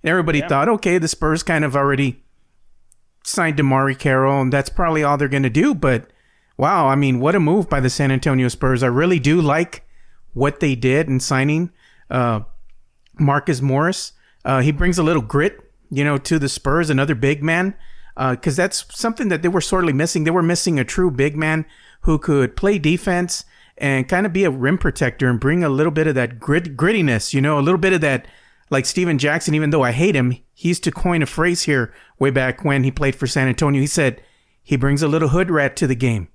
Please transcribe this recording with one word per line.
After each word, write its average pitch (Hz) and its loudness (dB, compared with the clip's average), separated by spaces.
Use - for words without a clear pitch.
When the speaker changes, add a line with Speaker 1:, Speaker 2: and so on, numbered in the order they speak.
Speaker 1:
And 170 -2
everybody 165 0
Speaker 2:
Yeah. 147 -4
Speaker 1:
thought, 147 2
"Okay, 196 0
the 160 -2
Spurs 156 -2
kind 156 0
of 135 -4
already 139 0
signed 165 -2
DeMarre 135 0
Carroll, 135 2
and 131 0
that's 139 0
probably 160 0
all 143 2
they're 143 0
gonna 135 0
do." 208 2
But, 131 0
wow, 160 2
I 135 2
mean, 135 2
what 147 2
a 196 2
move 170 2
by 139 0
the 131 2
San 139 0
Antonio 131 2
Spurs. 127 0
I - 2
really 156 2
do 147 2
like 160 -2
what 139 -2
they 139 0
did 131 0
in 131 0
signing, 147 0
uh, 120 0
Marcus 143 0
Morris. 139 -2
Uh, 135 0
he 151 2
brings 175 2
a 170 2
little 156 2
grit, 143 -2
you 139 0
know, 147 0
to 160 0
the 143 0
Spurs, 151 -2
another 143 2
big 139 0
man, 175 0
uh, 127 -2
'cause 143 -2
that's 185 -2
something 226 -4
that 175 -2
they 175 0
were 180 0
sorely 170 0
missing. 156 0
They 160 0
were 175 2
missing 165 0
a 127 0
true 180 0
big 143 0
man 156 -2
who 156 2
could 139 0
play 202 0
defense 175 -2
and 135 -2
kind 185 0
of 190 -2
be 190 2
a 165 4
rim 135 0
protector 131 0
and 120 0
bring 165 0
a 151 0
little 147 0
bit 156 0
of 151 0
that 120 -2
grit, 147 -2
grittiness, 151 0
you 135 2
know, 147 0
a - 0
little 170 2
bit 185 2
of 175 2
that, 135 0
like 135 0
Steven 170 0
Jackson, 151 0
even 151 0
though 151 2
I 123 2
hate 165 2
him, 123 2
he - -4
used 175 -2
to 151 0
coin 170 0
a 135 0
phrase 175 -2
here 131 0
way 135 2
back 131 -2
when 139 2
he 131 0
played 139 -2
for 135 -4
San 131 0
Antonio. 139 0
He 143 0
said, 135 -2
"He 143 -2
brings 139 0
a 156 0
little 156 2
hood 180 0
rat 143 0
to 151 0
the 131 0
game" 113 -2